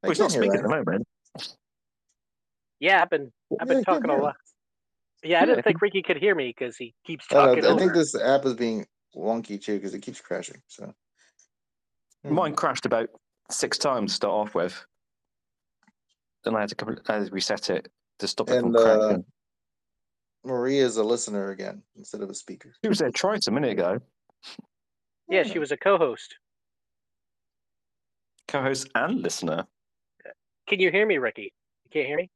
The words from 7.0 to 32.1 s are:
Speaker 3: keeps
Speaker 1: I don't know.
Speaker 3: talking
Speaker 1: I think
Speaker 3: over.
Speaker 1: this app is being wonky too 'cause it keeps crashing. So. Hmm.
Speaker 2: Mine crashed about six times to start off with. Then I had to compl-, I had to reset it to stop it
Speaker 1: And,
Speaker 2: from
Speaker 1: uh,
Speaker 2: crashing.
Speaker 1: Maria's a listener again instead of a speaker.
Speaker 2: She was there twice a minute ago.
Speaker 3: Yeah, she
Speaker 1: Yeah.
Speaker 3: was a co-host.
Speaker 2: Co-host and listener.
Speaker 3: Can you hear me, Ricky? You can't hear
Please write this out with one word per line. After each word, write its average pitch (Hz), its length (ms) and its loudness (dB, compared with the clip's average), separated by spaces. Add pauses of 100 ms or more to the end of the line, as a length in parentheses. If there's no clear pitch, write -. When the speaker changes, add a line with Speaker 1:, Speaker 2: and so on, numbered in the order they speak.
Speaker 3:
keeps 160 240 -12
Speaker 1:
I - 40 -2
don't 143 120 8
know. - 20 8 (140)
Speaker 3:
talking - 20 0
Speaker 1:
I - 140 6
think 180 120 4
Speaker 3:
over. 170 80 2
Speaker 1:
this 151 160 0
app 135 320 2
is 131 80 -2
being 110 320 -4 (300)
wonky 107 460 -6
too 104 180 -4
'cause 98 140 -10
it 101 60 -10
keeps - 200 -14
crashing. - 480 -10
So. - 260 -18 (1300)
Hmm. 143 100 -2
Speaker 2:
Mine 160 220 0
crashed 135 300 -2
about 117 220 0 (420)
six - 280 -4
times 113 340 0
to - 40 -4
start 101 160 0 (160)
off - 60 -18
with. 90 320 -4 (1600)
Then 110 100 -4
I 110 60 0
had 104 100 -4
to 104 40 -10
compl-, - 360 -8
I 107 80 2
had 101 80 -2
to 95 60 -12
reset - 380 -4
it - 200 -4 (280)
to 101 100 -6
stop - 220 -4
it 127 60 4
Speaker 1:
And, 120 80 4
Speaker 2:
from 117 120 2
Speaker 1:
uh, 113 60 8
Speaker 2:
crashing. 107 420 4 (1200)
Speaker 1:
Maria's 127 540 2
a 110 60 4
listener 104 460 -2
again 98 320 -10 (140)
instead 104 240 -14
of 101 80 -8
a 95 60 -12
speaker. - 400 -18 (100)
Speaker 2:
She 220 40 0
was 202 100 2
there 143 120 0
twice 202 360 -2
a - 40 -2
minute 127 220 0
ago. 95 260 0 (1300)
Speaker 3:
Yeah, 180 140 2
she 208 100 -8
Speaker 1:
Yeah. - 60 -2
Speaker 3:
was 147 120 -4
a 139 60 -4
co-host. 165 580 0 (2000)
Speaker 2:
Co-host 135 460 -4
and 160 280 0
listener. 82 440 -4 (1000)
Speaker 3:
Can 196 140 -2
you 185 100 4
hear 202 160 2
me, 202 120 2
Ricky? 110 340 -6 (320)
You - 60 -20
can't 147 160 -2
hear 147 120 -6